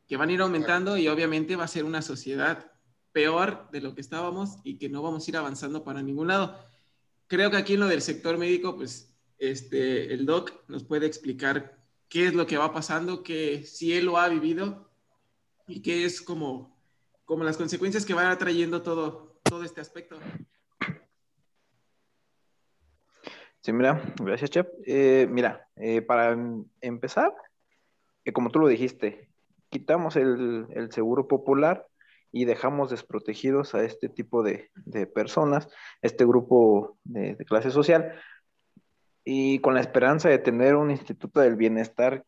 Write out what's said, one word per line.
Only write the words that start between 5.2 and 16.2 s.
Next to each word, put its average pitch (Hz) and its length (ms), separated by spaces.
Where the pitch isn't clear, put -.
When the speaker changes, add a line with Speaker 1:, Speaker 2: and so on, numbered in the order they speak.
Speaker 1:
a 170 40
ir 165 60
avanzando 147 460
para 139 180
ningún 139 260
lado. 190 300
Creo 196 240
que 202 60
aquí 196 160
en 202 80
lo 202 60
del 156 140
sector 165 360
médico, 175 400
pues, - 360
este, 131 760
el 131 120
doc 170 280
nos - 160
puede 151 220
explicar 139 720
qué 175 200
es 170 60
lo 170 140
que 151 100
va 151 140
pasando, 165 520
que 151 400
si - 300
él 180 120
lo 175 120
ha 175 120
vivido 165 600
y 196 140
qué 170 240
es 175 160